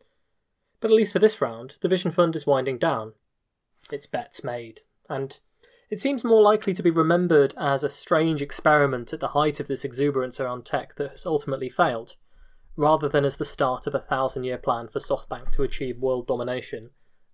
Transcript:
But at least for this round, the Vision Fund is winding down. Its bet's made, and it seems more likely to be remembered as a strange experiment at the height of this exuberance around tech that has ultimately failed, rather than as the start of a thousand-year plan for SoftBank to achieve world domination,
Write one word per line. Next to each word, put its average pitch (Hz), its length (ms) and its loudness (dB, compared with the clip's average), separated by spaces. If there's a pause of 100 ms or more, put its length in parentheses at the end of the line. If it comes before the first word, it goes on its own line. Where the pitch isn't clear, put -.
(800)
But 220 140 0
at 220 40 10
least 220 160 2
for 185 60 0
this 214 220 4
round, 120 400 -6
the 180 80 0
Vision 180 240 0
Fund 165 240 2
is 147 100 -8
winding 131 320 2
down. 113 360 -2 (760)
Its 143 160 -10
bet's - 380 -8
made, 120 380 -10 (260)
and 135 320 -8 (500)
it 214 80 -4
seems 277 240 -2
more 226 180 6
likely 208 320 4
to 180 120 -4
be 175 80 6
remembered 165 680 4
as 139 240 0
a 147 60 -2
strange 160 520 0
experiment 143 720 2
at 156 60 -6
the 131 100 -4
height 147 300 0
of 143 80 -6
this 135 180 -4
exuberance 127 540 -2
around 123 260 -6
tech - 300 -6
that 143 160 -6
has - 160 -12
ultimately 135 420 -4
failed, 123 460 -2 (640)
rather 151 340 2
than 143 160 2
as 135 100 -4
the - 80 -6
start 127 420 -2
of 143 80 -2
a 135 40 -2
thousand-year 131 580 -2
plan 117 320 -4
for 135 120 -6
SoftBank - 500 -2
to 143 140 6
achieve 127 340 -4
world 127 280 -2
domination, 120 600 -6 (460)